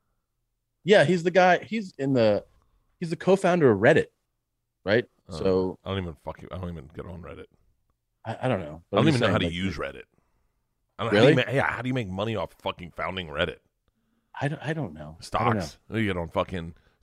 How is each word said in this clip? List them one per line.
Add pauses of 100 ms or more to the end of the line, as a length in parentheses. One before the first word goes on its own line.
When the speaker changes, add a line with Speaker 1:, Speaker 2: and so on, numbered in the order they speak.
(840)
Speaker 1:
Yeah,
he's
the
guy,
he's
in
the, (540)
he's
the
co-founder
of
Reddit, (800)
right? (240)
Speaker 2:
Uh,
Speaker 1:
So
Speaker 2:
I
don't
even
fuck
you.
I
don't
even
get
on
Reddit. (760)
Speaker 1:
I,
I
don't
know,
Speaker 2:
I
Speaker 1:
but
Speaker 2:
don't
Speaker 1:
I'm
Speaker 2:
even
know
Speaker 1:
saying,
Speaker 2:
how
to
Speaker 1:
like,
Speaker 2:
use
Reddit. (960)
I
don't,
Speaker 1:
Really?
Speaker 2:
how
do
you
ma-,
yeah,
how
do
you
make
money
off (120)
fucking
founding
Reddit? (840)
Speaker 1:
I
don't,
I
don't
know.
I (400)
don't
know.
Speaker 2:
Stocks.
What,
do
you
get
on
fucking (280)